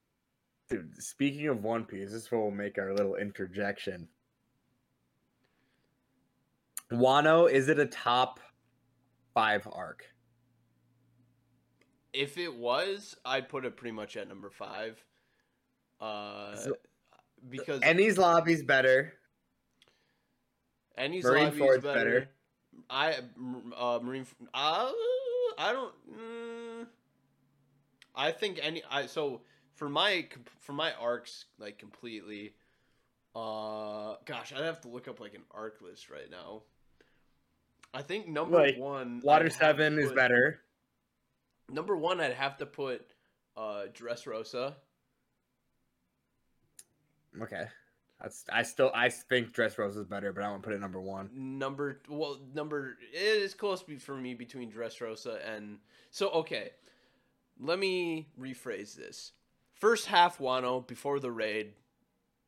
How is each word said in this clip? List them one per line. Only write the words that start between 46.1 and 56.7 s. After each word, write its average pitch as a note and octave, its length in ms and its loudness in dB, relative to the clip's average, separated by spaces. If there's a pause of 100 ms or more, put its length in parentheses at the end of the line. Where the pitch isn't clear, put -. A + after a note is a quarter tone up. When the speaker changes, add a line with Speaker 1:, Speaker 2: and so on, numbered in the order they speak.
Speaker 1:
Okay. G#2 260 -8 (540)
That's, - 320 -14
I A#2 120 2
still, B2+ 320 2
I A#2+ 140 4
think A#2+ 440 -2
Dressrosa G#2+ 440 -2
is G#2 100 -8
better, G2 260 -6
but G2 100 -6
I G#2 60 -4
won't G2 140 -8
put G#2+ 100 -6
it G2+ 80 -4
number F#2+ 180 -8
one. G2 340 -8
Speaker 2:
Number, C3+ 760 -6
well, D3 300 -6 (160)
number, D3 420 -6 (160)
it D#3+ 60 -6
is G3+ 340 2
close F#3+ 300 -4
be-, D3+ 140 -14
for C#3 180 -12
me B2+ 180 -8
between B2 380 -12
Dressrosa A2+ 680 -8 (100)
and, G#2 300 -10 (320)
so, G3 200 0
okay. D#3 420 -2 (880)